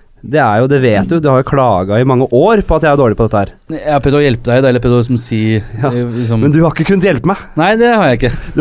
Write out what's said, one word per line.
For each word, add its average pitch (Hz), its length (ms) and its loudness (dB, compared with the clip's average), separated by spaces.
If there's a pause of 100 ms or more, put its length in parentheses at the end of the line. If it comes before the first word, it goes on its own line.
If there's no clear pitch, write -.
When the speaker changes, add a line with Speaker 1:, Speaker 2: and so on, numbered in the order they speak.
(220)
Speaker 1:
Det 127 140 -6
er 117 240 2
jo, 127 80 0
det 139 160 0
vet 104 240 0
du, - 140 -2
du 147 100 0
har 127 80 4
jo 135 80 -2
klaga 104 500 0
i 123 60 2
mange 131 220 2 (100)
år 202 320 4
på 165 80 0
at 151 80 -2
jeg 156 80 2
er 143 80 2
dårlig 113 160 2
på 117 140 -2
dette 107 100 0
her. 98 120 -4 (200)
Speaker 2:
Jeg 156 220 -8
har 139 100 0
prøvd 143 160 2
å 147 60 2
hjelpe 131 260 0
deg, 131 160 2
eller 123 160 2
prøvd 123 140 2
å, - 20 2
liksom, 120 180 -2
si, 117 200 -6 (180)
Speaker 1:
Ja. 110 380 -4
Speaker 2:
eh, 120 180 -4
liksom 117 300 -2
Speaker 1:
Men 143 100 2
du 151 80 2
har 165 160 2
ikke 160 160 -2
kunnet 196 160 2
hjelpe 135 240 -2
meg. 196 60 -4 (180)
Speaker 2:
Nei, 165 220 0
det 233 180 2
har 208 160 2
jeg 117 80 0
ikke. 120 140 0 (200)
Speaker 1:
Du - 80 -2